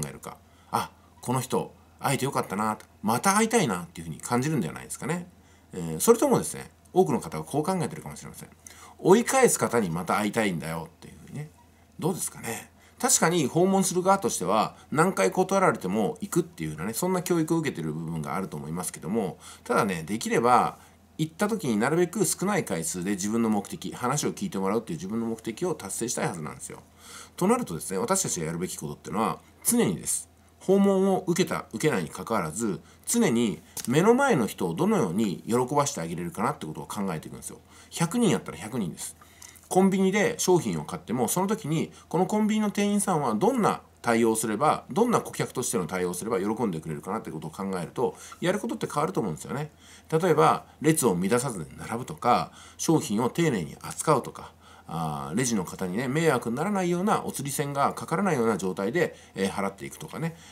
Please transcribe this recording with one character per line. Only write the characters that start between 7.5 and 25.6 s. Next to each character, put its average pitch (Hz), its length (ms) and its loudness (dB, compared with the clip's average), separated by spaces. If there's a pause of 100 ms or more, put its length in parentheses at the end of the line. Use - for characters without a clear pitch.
う - 20 0
考 190 180 0
え 135 80 0
て - 80 -10
る - 60 -14
か 71 80 -14
も 71 60 -14
し - 60 -14
れ - 60 -14
ま - 80 -16
せ - 80 -16
ん。 - 40 -18 (500)
追 175 180 8
い 233 80 4
返 262 240 6
す 156 100 2
方 117 220 2
に 95 100 0
ま 87 140 -4
た 95 140 0
会 104 100 0
い 98 40 -2
た 113 120 2
い 98 80 2
ん 80 80 -4
だ 71 80 -6
よ 82 200 -6
っ - 120 -20
て - 80 -18
い - 40 -20
う - 20 -20 (120)
ふ - 40 -20
う - 20 -16
に - 60 -10
ね。 151 120 -10 (480)
ど 156 120 -2
う 185 40 -2
で - 60 -8
す - 100 -6
か - 100 -16
ね。 113 300 -8 (300)
確 240 200 4
か 175 100 6
に 165 160 4
訪 165 200 4
問 190 180 4
す 180 100 -2
る 180 80 2
側 190 160 6
と 120 100 -2
し - 100 -2
て 92 60 -4
は、 95 320 2 (140)
何 175 240 4
回 190 160 2
断 185 300 2
ら 175 120 4
れ 110 60 -6
て - 100 -6
も 98 320 -2
行 101 100 -8
く - 100 2
っ - 20 2
て - 200 -12
い 78 60 -4
う - 20 -6
よ 76 60 -10
う 73 40 -10
な 87 60 -6
ね、 113 60 -4
そ 180 160 -2
ん 185 60 0
な 180 80 0
教 175 180 2
育 160 140 0
を 165 40 4
受 143 120 0
け 92 40 -6
て 85 80 -6
る 78 100 -4
部 78 80 -8
分 82 200 -6
が 73 160 -6
あ 95 40 -2
る 95 80 -6
と 82 80 -10
思 73 120 -10
い 78 40 -6
ま 87 120 -4
す - 80 -6
け - 80 -16
ど - 80 -10
も、 98 300 -2 (260)
た 240 100 -2
だ 165 120 4
ね、 87 160 -4
で 92 160 -4
き 165 100 -6
れ 208 120 0
ば、 113 380 4 (380)
行 156 140 -2
っ - 20 -20
た 208 160 -2
時 214 200 -2
に 110 80 2
な 113 140 2
る 165 60 2
べ 175 100 4
く 180 180 -2
少 - 200 -2
な 202 140 0
い - 60 -2
回 85 180 -4
数 87 220 -6
で 101 80 -2
自 101 180 -2
分 117 100 2
の 113 80 2
目 104 180 0
的、 90 280 -10
話 135 320 -2
を 98 60 -2
聞 98 160 -6
い - 20 -8
て 101 80 -6
も 95 100 0
ら 104 80 0
う 117 40 0
っ - 20 -2
て 95 100 -10
い 82 40 -4
う - 20 -12
自 90 100 -8
分 113 120 -4
の 113 60 -4
目 113 140 -6
的 113 240 -6